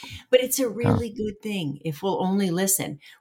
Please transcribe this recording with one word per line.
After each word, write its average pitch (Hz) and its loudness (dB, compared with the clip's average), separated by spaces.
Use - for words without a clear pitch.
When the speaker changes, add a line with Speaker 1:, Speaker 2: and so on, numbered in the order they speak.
Speaker 1:
But 254 8
it's 254 -2
a 269 2
Speaker 2:
Huh. 240 0
Speaker 1:
really 233 2
good 208 -8
thing 180 -4
if 156 -6
we'll 185 0
only 190 2
listen. 170 0